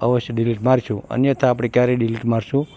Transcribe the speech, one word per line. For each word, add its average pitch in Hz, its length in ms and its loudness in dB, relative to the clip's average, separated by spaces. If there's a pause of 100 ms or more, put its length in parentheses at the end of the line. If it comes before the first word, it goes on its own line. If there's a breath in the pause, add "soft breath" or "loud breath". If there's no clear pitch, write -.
અવશ્ય 120 320 0
ડિલીટ 113 280 -2
મારશું, 117 460 0
અન્યથા 131 420 2
આપણે 123 180 0
ક્યારેય 123 280 2
ડિલીટ 113 300 -2
મારશું 117 520 -2